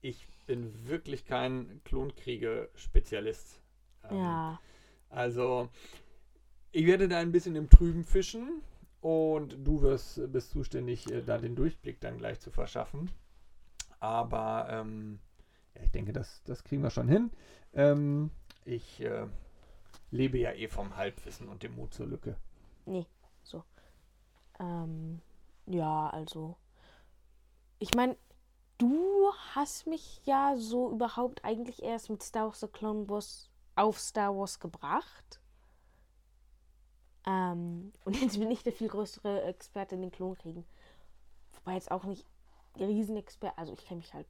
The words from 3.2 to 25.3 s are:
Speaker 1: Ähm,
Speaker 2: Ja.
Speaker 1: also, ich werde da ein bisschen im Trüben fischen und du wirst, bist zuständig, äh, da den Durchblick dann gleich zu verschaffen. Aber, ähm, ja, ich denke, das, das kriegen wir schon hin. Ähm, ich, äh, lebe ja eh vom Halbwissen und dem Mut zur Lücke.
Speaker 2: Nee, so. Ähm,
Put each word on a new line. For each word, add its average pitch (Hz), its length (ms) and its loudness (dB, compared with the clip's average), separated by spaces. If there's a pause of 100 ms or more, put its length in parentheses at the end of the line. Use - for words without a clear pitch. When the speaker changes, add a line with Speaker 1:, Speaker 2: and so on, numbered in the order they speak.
Speaker 1:
Ähm, 202 80 -4
Speaker 2:
Ja. 165 420 -2 (500)
Speaker 1:
also, 123 580 0 (1040)
ich 160 140 4
werde 190 220 8
da 180 100 2
ein 170 140 0
bisschen 170 240 2
im 151 160 -4
Trüben 170 320 12
fischen 240 580 0 (400)
und 156 640 0
du 147 160 6
wirst, 131 500 2
bist 131 200 -4
zuständig, 123 600 -4
äh, 120 120 -4
da 120 160 -2
den 120 160 -6
Durchblick - 440 -2
dann 117 200 -10
gleich - 200 -8
zu - 120 -16
verschaffen. - 580 -4 (920)
Aber, 113 680 -2
ähm, 110 500 -8 (560)
ja, - 60 -18
ich - 100 6
denke, 101 220 -4
das, - 300 -8
das - 200 -10
kriegen 139 200 -4
wir - 80 0
schon 120 160 -2
hin. 214 240 6 (420)
Ähm, 147 560 4 (340)
ich, - 380 -10
äh, 113 240 -4 (840)
lebe 127 260 0
ja 120 140 0
eh 110 160 -8
vom 101 300 -6
Halbwissen - 520 -8
und 98 140 -14
dem 120 120 -12
Mut 123 200 -10
zur 113 120 -8
Lücke. - 280 -8 (500)
Speaker 2:
Nee, 185 200 -6 (380)
so. 165 200 -16 (960)
Ähm, 165 600 -8 (480)